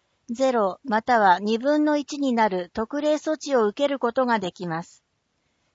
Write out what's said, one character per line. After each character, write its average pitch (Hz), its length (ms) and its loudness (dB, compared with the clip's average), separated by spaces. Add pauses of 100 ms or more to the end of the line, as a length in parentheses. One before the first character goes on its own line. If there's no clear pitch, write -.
(300)
ゼ 262 220 0
ロ 208 320 0
ま 220 180 -2
た 240 180 2
は 185 200 4
二 214 180 0
分 294 260 2
の 302 140 2
一 285 220 -6
に 269 140 0
な 226 140 4
る 180 240 -4
特 226 300 -6
例 302 140 2
措 311 160 -4
置 285 240 -2
を 226 100 4
受 208 180 -2
け 285 40 2
る 277 100 -4
こ 233 160 -2
と 262 140 0
が 233 100 2
で 185 140 -4
き 185 160 -10
ま 165 160 -6
す。 - 200 -20 (720)